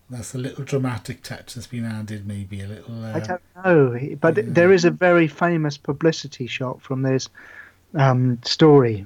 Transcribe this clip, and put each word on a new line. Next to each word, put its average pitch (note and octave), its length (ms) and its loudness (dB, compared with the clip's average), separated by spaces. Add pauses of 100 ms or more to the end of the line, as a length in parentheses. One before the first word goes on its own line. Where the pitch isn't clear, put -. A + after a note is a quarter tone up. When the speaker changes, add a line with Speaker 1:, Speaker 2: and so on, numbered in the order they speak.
Speaker 1:
That's A#2+ 240 -14
a B2+ 60 -10
little C3 260 -10
dramatic B2+ 560 -6
touch - 320 -16
that's A2 140 -16
been A#2 180 -10
added, G#2+ 420 -10
maybe G2+ 340 -10
a G2 60 -14
little, A2+ 380 -14
uh, A2 100 -12
Speaker 2:
I - 40 -4
don't F3+ 220 -10 (220)
know, D#3 300 4
he, C3 220 -8
but D#3+ 220 0
Speaker 1:
yeah. G#3 100 -2
Speaker 2:
there F3 260 4
is F3 120 4
a E3+ 60 4
very E3+ 360 4
famous D#3+ 500 -2
publicity C#3+ 720 -4
shot - 340 -8
from C3 220 -6
this, C3 260 -2 (640)
um, B2+ 500 2
story B2 640 4